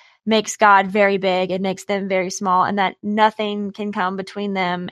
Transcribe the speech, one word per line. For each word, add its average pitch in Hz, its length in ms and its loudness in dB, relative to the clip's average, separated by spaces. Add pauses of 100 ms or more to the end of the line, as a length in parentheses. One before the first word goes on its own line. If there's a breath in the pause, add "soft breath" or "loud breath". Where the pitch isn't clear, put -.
(240 soft breath)
makes 214 320 0
God 196 300 6
very 196 300 2
big 185 340 0
and 190 120 -2
makes 190 220 -4
them 202 240 -4
very 190 220 -2
small, 185 340 0
and 202 140 -2
that 190 240 0
nothing 208 680 0
can 208 200 -6
come 190 240 -2
between 196 360 -6
them 180 400 -2